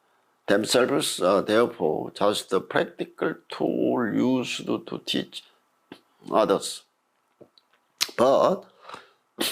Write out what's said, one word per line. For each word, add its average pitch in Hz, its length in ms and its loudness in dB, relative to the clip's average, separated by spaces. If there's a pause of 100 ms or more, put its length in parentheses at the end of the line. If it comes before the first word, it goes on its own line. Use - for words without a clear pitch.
(460)
themselves 123 760 2
are 92 220 4
therefore 107 680 0
just 101 400 0
a 92 120 2
practical - 680 -4 (160)
tool 127 680 -2
used 123 480 -2
to 113 400 -6
teach - 400 -6 (840)
others. 98 540 0 (1300)
But 131 480 4 (880)